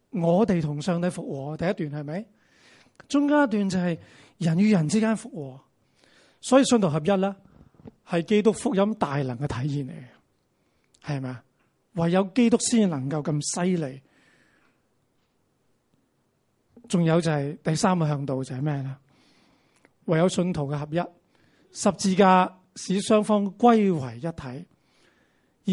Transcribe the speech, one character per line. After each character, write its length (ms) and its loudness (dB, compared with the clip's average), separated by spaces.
我 380 2
哋 140 0
同 200 -4
上 180 -2
帝 80 0
復 200 -8
和， 300 -10
第 80 -4
一 220 -2
段 140 -10
係 20 -10
咪？ 220 -10
中 200 2
間 160 4
一 40 2
段 220 -2
就 80 -2
係 220 -2
人 180 0
與 140 4
人 180 2
之 100 2
間 160 0
復 140 -10
和， 320 -14
所 180 4
以 40 6
信 180 4
徒 80 2
合 100 0
一 180 0
呢， 180 -2
係 160 0
基 180 2
督 100 4
福 220 -2
音 220 2
大 260 -2
能 160 -4
嘅 100 -6
體 220 -4
現 180 -4
嚟 40 -14
嘅， 1300 -16
係 40 -8
咪 80 -8
啊？ 140 -14
唯 180 0
有 120 2
基 260 2
督 100 4
先 300 2
能 200 -4
夠 140 -4
咁 420 -4
犀 120 0
利。 240 -8
仲 140 0
有 160 4
就 120 -2
係 320 -4
第 120 -2
三 220 2
個 100 0
向 180 -4
度 180 -4
就 100 -12
係 80 -8
咩 200 -4
呢？ 160 -10
唯 140 0
有 80 4
信 240 -2
徒 120 -4
嘅 140 -6
合 140 -8
一。 340 -6
十 160 0
字 240 0
架 420 6
使 240 -2
雙 200 4
方 240 0
歸 360 6
為 240 -6
一 40 -16
體， 440 -10